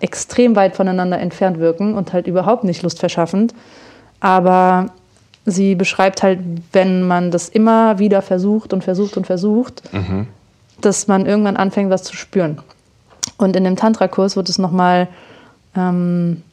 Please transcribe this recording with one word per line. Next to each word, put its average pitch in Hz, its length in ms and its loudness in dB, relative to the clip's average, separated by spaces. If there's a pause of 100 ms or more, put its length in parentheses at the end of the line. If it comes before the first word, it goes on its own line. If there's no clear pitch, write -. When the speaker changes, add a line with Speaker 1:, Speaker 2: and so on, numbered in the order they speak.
Speaker 1:
extrem 233 540 0
weit 190 200 2
voneinander 185 440 -2
entfernt 180 400 -2
wirken 165 340 0
und 202 200 -6
halt 175 140 -2
überhaupt 190 360 0
nicht 180 200 -4
lustverschaffend. 180 720 -2 (680)
Aber 185 680 4 (580)
sie 196 280 0
beschreibt 190 480 0
halt, 190 180 2 (320)
wenn 185 360 2
man 175 240 0
das 175 180 -4
immer 226 480 4
wieder 202 240 2
versucht 196 520 -2
und 190 100 -2
versucht 196 340 -2
und 190 80 -4
versucht, 208 560 -2 (100)
Speaker 2:
Mhm. 98 360 -4 (520)
Speaker 1:
dass - 280 -2
man 190 180 2
irgendwann 208 320 0
anfängt, 196 320 -2
was 185 140 0
zu - 120 -14
spüren. 156 440 -4 (760)
Und 190 180 0
in 190 80 2
dem 185 120 0
Tantra-Kurs 196 600 0
wird 190 140 -2
es 180 100 -4
nochmal, 180 480 2 (680)
ähm, 175 760 -2